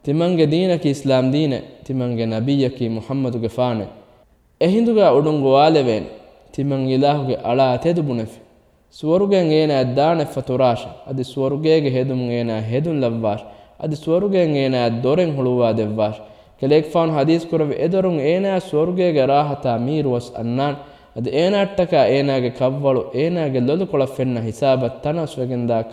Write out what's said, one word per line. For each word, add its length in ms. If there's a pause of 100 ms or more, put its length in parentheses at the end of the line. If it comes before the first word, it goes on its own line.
ތިމަންގެ 420
ދީނަކީ 460
އިސްލާމް 400
ދީނެ. 260 (260)
ތިމަންގެ 480
ނަބިއްޔަކީ 560
މުޙَمَّދުގެ 680
ފާނެ. 280 (760)
އެ 80
ހިނދުގައި 460
އުޑުން 280
ގޮވާލެވޭނެ. 680 (440)
ތިމަން 340
އިލާހުގެ 580
އަޅާ 220 (100)
ތެދު 260
ބުނެފި. 360 (580)
ސުވަރުގެއަށް 580
އޭނާއަށް 420
ދާނެ 280
ފަތުރާށ. 580 (240)
އަދި 180
ސުވަރުގޭގެ 720
ހެދުމުން 380
އޭނާ 200 (160)
ހެދުން 320
ލައްވާށ. 400 (360)
އަދި 180
ސުވަރުގެއަށް 600
އޭނާއަށް 480
ދޮރެއް 320
ހުޅުވާ 360
ދެއްވާށ. 460 (420)
ކެލޭގެފާނު 520
ޙަދީثު 380
ކުރެއްވި 300
އެ 80
ދޮރުން 300
އޭނާ 320 (180)
ސުވަރުގޭގެ 540 (100)
ރާހަތާ 380 (160)
މީރު 280
ވަސް 220
އަންނާނެ. 400 (380)
އަދި 160
އޭނާއަށްޓަކައި 800
އޭނާގެ 480
ކައްވަޅު 440 (120)
އޭނާގެ 460
ލޮލު 300
ކޮޅަށް 260
ފެންނަ 240
ހިސާބަށް 640
ތަނަސް 380
ވެގެންދާ 360 (160)